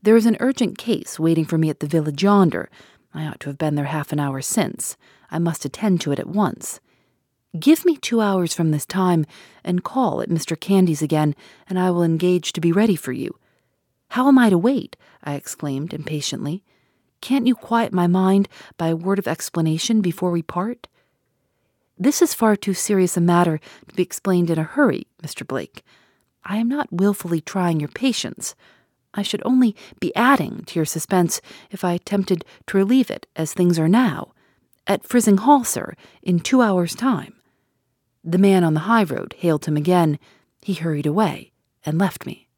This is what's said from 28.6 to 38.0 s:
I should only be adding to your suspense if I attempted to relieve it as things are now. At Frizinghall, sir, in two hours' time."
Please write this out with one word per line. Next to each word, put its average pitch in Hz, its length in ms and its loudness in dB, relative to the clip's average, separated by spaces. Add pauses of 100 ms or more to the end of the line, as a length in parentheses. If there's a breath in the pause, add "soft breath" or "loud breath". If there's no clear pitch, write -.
I 202 100 -6
should 196 200 -6
only 254 320 2 (240 loud breath)
be - 160 -4
adding - 520 2
to - 120 -4
your 156 60 2
suspense 170 560 0 (300 loud breath)
if 202 120 -10
I 180 100 -2
attempted 190 520 -2 (220 soft breath)
to - 100 -2
relieve 220 320 2
it - 160 -10 (100)
as 160 160 -6
things 175 280 2
are 160 100 2
now. 220 420 2 (540)
At 196 180 -2
Frizinghall, 233 600 4
sir, - 300 -6 (260 soft breath)
in 180 180 0
two 254 220 2
hours' 185 340 0
time." 220 380 -2 (880)